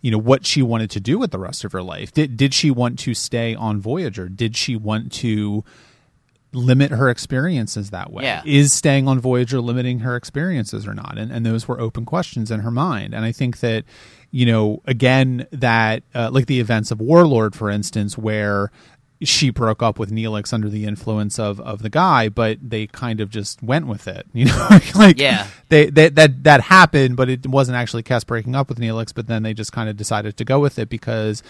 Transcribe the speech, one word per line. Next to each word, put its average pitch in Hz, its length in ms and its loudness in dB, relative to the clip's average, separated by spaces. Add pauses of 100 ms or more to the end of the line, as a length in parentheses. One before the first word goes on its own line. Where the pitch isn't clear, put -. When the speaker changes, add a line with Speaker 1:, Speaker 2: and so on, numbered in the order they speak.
Speaker 1:
you 127 100 -2
know, 107 80 2
what 120 260 2
she - 180 0
wanted 113 280 -2
to 104 100 -6
do 123 180 -2
with 240 120 -2
the - 80 -10
rest - 260 -12
of 101 80 -8
her 92 100 -6
life. 90 300 -12
Did, 147 240 0
did 135 180 2
she 151 160 2
want 123 300 0
to 120 140 -4
stay 117 400 -4
on 107 260 -4
Voyager? 107 480 -6
Did 110 280 -4
she - 200 -4
want 110 360 -6
to 104 520 -4 (880)
limit 127 380 4
her 131 200 2
experiences 123 800 -4
that 98 220 -12
way? - 120 -10
Speaker 2:
Yeah. 107 200 -4
Speaker 1:
Is 143 280 4
staying 139 360 2
on 131 120 2
Voyager 123 400 0
limiting 123 400 -4
her 123 160 -4
experiences 120 720 -6
or 104 80 -8
not? 101 240 -12
And, 110 120 -8
and 117 140 -6
those 113 240 -2
were 120 120 -6
open 117 240 -6
questions 120 460 -4
in 107 100 -4
her 113 100 -6
mind. 117 440 -4
And 110 100 -6
I 113 80 -2
think 123 280 -4
that, 110 240 -2 (460)
you 123 160 2
know, 110 400 2
again, 127 640 2
that, 113 500 0 (120)
uh, 117 180 -2
like, 127 140 2
the 131 140 0
events 110 300 0
of 110 100 -6
Warlord, 127 540 4
for 107 160 -6
instance, 101 460 -4
where 104 540 -2 (520)
she 147 260 0
broke 113 340 0
up 113 160 0
with 104 120 -6
Neelix 110 420 -4
under 107 160 -2
the 107 160 -6
influence 104 540 -4
of, 104 220 -4
of 104 200 -12
the 110 80 -8
guy, 143 400 2
but 110 340 -2
they 110 240 -8
kind 113 340 -8
of 101 100 -6
just 107 320 -10
went 135 240 -2
with 107 200 -10
it. - 240 -12
<laughs> - 40 -20
You 127 120 2
know, - 320 6 (160)
like, 185 240 8
Speaker 2:
Yeah. 120 280 0 (240)
Speaker 1:
they, 151 160 8
they, 156 240 6
that, 143 340 6
that 147 160 8
happened, 147 560 6
but 127 140 2
it 131 160 -4
wasn't 127 300 2
actually 120 260 -4
Kes 120 240 -2
breaking 117 280 -4
up 135 140 0
with 117 100 -8
Neelix, 113 360 -4
but 117 120 -8
then 113 160 -2
they 110 120 -4
just 107 180 -10
kind 113 160 -6
of 104 80 -8
decided 104 400 -6
to 107 80 -6
go 135 160 2
with 143 180 0
it 110 120 -6
because 110 600 -4